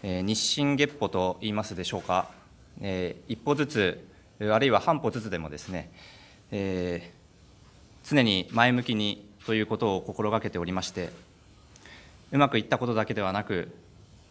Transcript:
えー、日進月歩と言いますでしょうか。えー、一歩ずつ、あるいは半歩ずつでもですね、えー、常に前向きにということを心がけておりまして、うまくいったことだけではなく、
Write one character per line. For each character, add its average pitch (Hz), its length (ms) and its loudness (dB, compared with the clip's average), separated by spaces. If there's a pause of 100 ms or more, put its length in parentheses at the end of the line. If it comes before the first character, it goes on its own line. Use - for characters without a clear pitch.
え 90 200 -2
ー、 - 20 -
日 110 160 0
進 143 360 2
月 147 240 2
歩 101 80 0
と 92 320 0
言 107 120 -4
い - 20 -4
ま 104 100 -2
す 107 120 -8
で 90 80 -6
し - 100 -4
ょ 95 60 -4
う - 20 -6
か。 - 340 -2 (440)
え 92 360 -4 (120)
ー、 120 60 -6
一 - 40 -6
歩 147 180 0
ず 143 100 0
つ、 98 420 0 (320)
あ 107 200 4
る 139 80 4
い 120 40 4
は 101 80 6
半 160 200 2
歩 117 100 -2
ず 120 100 -4
つ 107 120 -8
で 87 80 -4
も 78 100 -8
で 73 80 -12
す - 120 -12
ね、 85 220 -8 (600)
え 90 600 -4 (920)
ー、 - 40 -16
常 147 140 6
に 98 300 4
前 117 200 6
向 123 120 2
き 123 100 -2
に 104 340 -2 (200)
と 113 80 2
い 107 60 2
う 107 40 2
こ 107 140 -2
と 101 160 2
を 92 60 -2
心 107 280 -4
が 110 120 2
け 104 100 -4
て 90 80 -4
お 85 40 -2
り 87 80 -4
ま 92 120 -2
し - 80 -8
て、 87 200 -6 (1200)
う 139 60 2
ま 139 120 6
く 117 100 2
い - 20 2
っ - 40 -6
た 127 120 2
こ 127 80 -2
と 120 80 0
だ 110 140 2
け 107 80 -4
で 101 80 -2
は 95 100 0
な 104 100 0
く、 - 320 -4 (560)